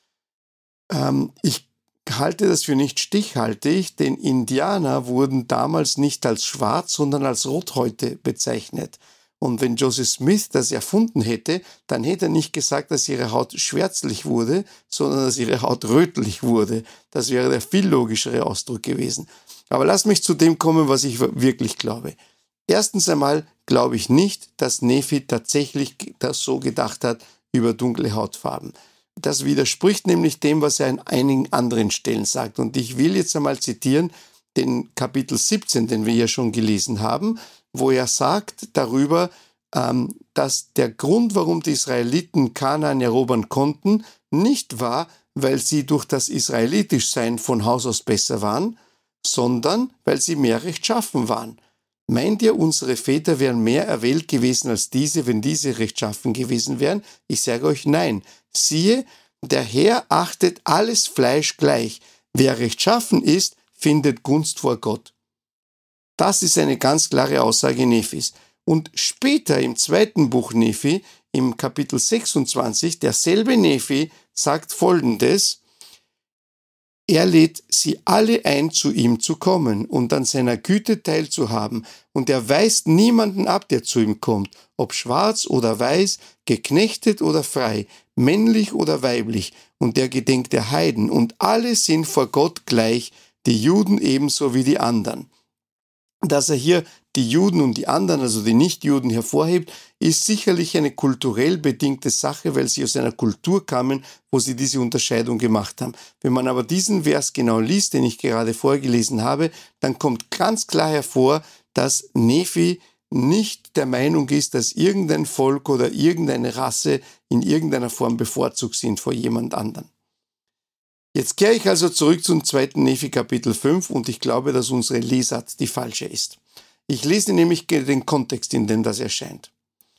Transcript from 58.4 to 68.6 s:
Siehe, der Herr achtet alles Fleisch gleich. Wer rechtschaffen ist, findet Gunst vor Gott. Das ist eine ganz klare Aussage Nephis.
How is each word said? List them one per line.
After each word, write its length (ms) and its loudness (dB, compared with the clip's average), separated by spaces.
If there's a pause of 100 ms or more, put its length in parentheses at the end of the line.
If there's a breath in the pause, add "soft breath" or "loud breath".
Siehe, 520 2 (360 soft breath)
der 220 0
Herr 440 2
achtet 560 0
alles 440 2
Fleisch 500 0
gleich. 420 0 (320 soft breath)
Wer 280 4
rechtschaffen 640 2
ist, 360 0 (160)
findet 500 2
Gunst 360 -2
vor 180 0
Gott. 360 -6 (1040)
Das 260 2
ist 140 2
eine 200 2
ganz 320 2
klare 320 2
Aussage 440 2
Nephis. 480 0 (300 soft breath)